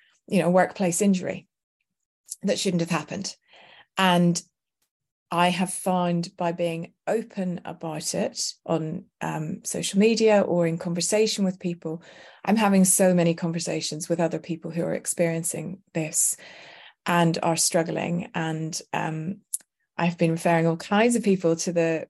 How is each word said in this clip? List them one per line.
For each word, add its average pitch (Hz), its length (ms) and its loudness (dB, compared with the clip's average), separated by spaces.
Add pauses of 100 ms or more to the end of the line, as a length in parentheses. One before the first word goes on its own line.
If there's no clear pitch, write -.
(260)
you 202 120 0
know, 160 100 2
workplace 180 540 2
injury 190 440 0 (1000)
that 196 140 0
shouldn't 180 220 -2
have 165 100 -4
happened. 170 460 -6 (600)
And 175 420 4 (880)
I 175 180 4
have 180 240 0
found 175 680 -2
by 170 140 -2
being 170 420 -6 (120)
open 190 600 -4
about 165 480 -8
it - 400 -4 (100)
on, 160 400 -4 (160)
um, 156 440 -6
social 170 340 -4
media 214 420 4
or 175 260 2
in 165 120 -2
conversation 202 640 0
with 185 160 -2
people, 170 420 -6 (440)
I'm 220 100 4
having 196 300 6
so 185 260 4
many 170 220 4
conversations 165 720 -4
with 170 120 -2
other 165 180 0
people 165 320 -8
who 165 120 -4
are 165 120 -2
experiencing 165 840 -4 (120)
this - 460 -2 (640)
and 170 380 2
are 165 140 2
struggling. 170 800 -2
And, 160 460 -4 (120)
um, 160 460 -6 (580)
I've 170 220 0
been 165 120 4
referring 165 360 2
all 165 100 2
kinds 226 400 2
of 208 60 0
people 185 340 2
to 170 160 -4
the 165 380 0